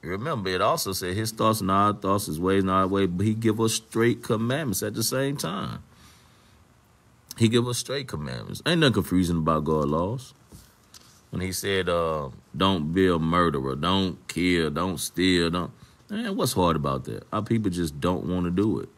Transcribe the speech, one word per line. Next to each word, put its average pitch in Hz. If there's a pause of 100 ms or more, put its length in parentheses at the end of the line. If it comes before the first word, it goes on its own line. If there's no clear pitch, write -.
Remember, 101
it 90
also 117
said 92
his 110
thoughts 110
and 95
our 101
thoughts, 104
his 78
ways 95
and 95
our 95
ways, 98
but 90
he 107
give 110
us 113
straight -
commandments 120
at 107
the 117
same 135
time. 80 (1500)
He 113
give 120
us 123
straight 131
commandments. 65
Ain't 165
nothing 139
confusing 87
about 78
God's 76
laws. 98 (1000)
When 90
he 92
said, 95
uh, 80 (260)
"Don't 82
be 92
a 87
murderer, 80
don't 92
kill, 87
don't 82
steal, 90
don't," 85 (380)
man, 208
what's 170
hard 85
about 69
that? -
Our 104
people 107
just 85
don't 85
wanna 87
do 95
it. -